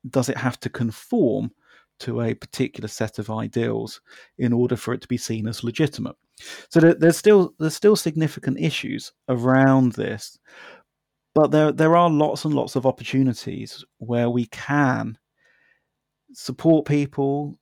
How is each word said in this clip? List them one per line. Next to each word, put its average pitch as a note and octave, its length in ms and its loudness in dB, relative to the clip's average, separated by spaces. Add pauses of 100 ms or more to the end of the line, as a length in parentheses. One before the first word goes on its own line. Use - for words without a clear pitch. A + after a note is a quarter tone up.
Does B2+ 200 -2
it C3 80 -6
have B2+ 240 -6
to B2+ 80 -8
conform A2+ 840 -2 (480)
to A#2+ 220 -6
a A2 120 -2
particular - 540 -8
set - 300 -8
of A2 120 -10
ideals A2+ 720 -6 (380)
in A#2+ 140 0
order A#2+ 240 0
for A2+ 180 -6
it C3 80 -8
to - 60 -20
be B2 80 -4
seen A2 300 -6
as A2 160 -8
legitimate? A#2+ 540 -4 (540)
So E3 100 4
there, E3 140 8
there's D#3+ 220 4
still, G3+ 420 4
there's D#3 160 -4
still G#3 220 4
significant D3+ 640 -4
issues - 520 -6 (160)
around C3 640 4
this, - 460 -8 (960)
but D3+ 160 6
there, D3+ 220 4
there D#3+ 240 4
are F3 140 6
lots D3+ 340 0
and D3+ 100 0
lots C3 220 -4
of C3 100 0
opportunities C3 960 -2 (140)
where A#2+ 320 -2
we A#2+ 160 -2
can B2+ 720 -2 (1160)
support D#3 540 0
people C#3+ 760 -4